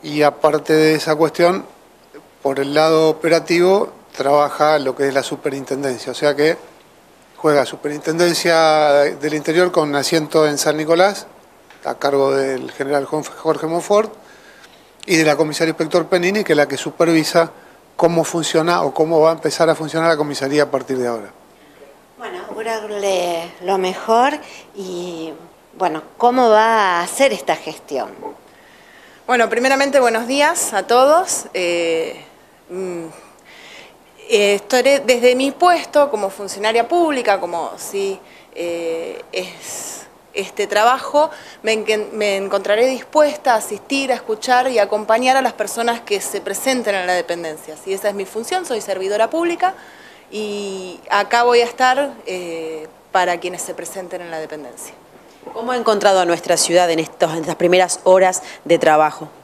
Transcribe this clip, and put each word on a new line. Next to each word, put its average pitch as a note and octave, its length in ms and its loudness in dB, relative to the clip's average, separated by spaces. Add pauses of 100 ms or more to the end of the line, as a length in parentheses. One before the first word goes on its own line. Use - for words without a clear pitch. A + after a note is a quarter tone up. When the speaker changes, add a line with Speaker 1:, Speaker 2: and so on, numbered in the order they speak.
Speaker 1:
Y D3+ 220 0
aparte D3 500 2
de D#3 220 4
esa D3+ 200 -2
cuestión, E3+ 480 2 (760)
por C#3 180 -2
el C#3 140 -4
lado D#3+ 360 4
operativo, E3+ 840 2 (220)
trabaja D3 640 2
lo C3 160 -2
que C#3 140 0
es C3 40 -4
la C3+ 80 2
superintendencia, C3+ 920 -6
o - 40 -8
sea D3 200 0
que D#3 220 2 (800)
juega C#3+ 320 2
Superintendencia D#3+ 1300 2 (280)
del D3+ 140 -2
Interior E3 360 0
con D3+ 240 0
asiento D#3 520 2
en D3 100 0
San D3+ 200 0
Nicolás, E3+ 500 2 (580)
a C3 80 -6
cargo C#3 380 0
del C3+ 400 -2
general C#3 340 -4
Jorge D#3 640 -4
Monfort, G3+ 440 0 (1000)
y F3 60 2
de D#3+ 80 4
la D3 140 2
comisaria D#3 320 0
inspector D#3+ 380 -2
Penini, F#3+ 360 0
que E3+ 80 -2
es D3+ 60 4
la C#3+ 100 4
que C#3 80 -4
supervisa E3 760 0 (460)
cómo E3 300 2
funciona E3+ 560 0
o C#3+ 120 -2
cómo D#3 280 2
va D#3+ 80 6
a E3 60 2
empezar D#3+ 340 0
a D#3 40 4
funcionar D#3+ 360 0
la D#3+ 80 2
comisaría D3 460 0
a C#3+ 60 0
partir C3 280 -4
de B2 100 -2
ahora. A2 220 -6 (880)
Speaker 2:
Bueno, F#3 320 -12
augurarle G3+ 1000 -4 (120)
lo F#3+ 160 0
mejor A3+ 600 2 (380)
y, F3 560 -10 (460)
bueno, D#3+ 260 -2 (140)
¿cómo B3 320 4
va G#3+ 500 4
a F3 40 -4
hacer C4 280 0
esta F3+ 240 -4
gestión? C3 540 -10 (1160)
Speaker 3:
Bueno, A#3+ 220 2
primeramente, C4+ 540 2
buenos A3+ 260 0
días C#4+ 460 0
a F#3+ 120 -2
todos. C#4+ 680 4
Eh, E3+ 720 -2 (440)
mm, F3+ 360 -8 (1200)
eh, G3+ 280 2
estaré B3+ 440 2
desde A#3+ 380 2
mi C4+ 140 0
puesto D4 600 2
como G#3 180 -4
funcionaria G#3+ 560 -2
pública, C4 540 0
como E3+ 380 -6
sí, G3 420 -6 (340)
eh, E3+ 800 -6
es - 640 -10 (400)
este G3 340 -4
trabajo, B3+ 640 2 (320)
me A3 100 0
enque-, G#3+ 380 -2
me G#3 260 -2
encontraré G3+ 480 0
dispuesta C4+ 720 0
a - 0 -
asistir, B3+ 560 -4
a A#3+ 40 2
escuchar B3 540 0
y A#3+ 80 0
a G#3 60 4
acompañar A3 520 0
a C4+ 60 2
las A#3+ 120 -2
personas A#3 480 -4
que G3 200 -4
se G3 200 -8
presenten G#3+ 520 -2
en F#3 140 -2
la F3+ 60 0
dependencia. E3+ 640 -6
Sí, F#3+ 160 -10
esa G3 180 -2
es G3 40 -4
mi G3 120 -6
función, E4+ 380 -6
soy A#3 160 -6
servidora G3+ 520 -2
pública E4+ 420 0 (560)
y G3 680 -10 (100)
acá G#3 320 2
voy A#3+ 200 4
a - 20 2
estar, B3+ 500 0 (140)
eh, E3 600 -10 (240)
para F3 280 0
quienes F3 240 -8
se F3+ 100 -10
presenten F3 480 -12
en E3+ 80 -14
la D#3+ 80 -10
dependencia. D3+ 560 -14 (600)
Speaker 4:
¿Cómo A#3+ 180 -6
ha B3+ 40 -2
encontrado G#3 440 4
a F3 60 4
nuestra E3+ 300 0
ciudad F3 360 4
en D#3+ 80 0
estos, D#3+ 320 -2
en D#3+ 80 -6
estas D#3+ 160 -6
primeras F3+ 480 2
horas F#3 400 4 (200)
de E3+ 140 4
trabajo? D#3 520 2 (140)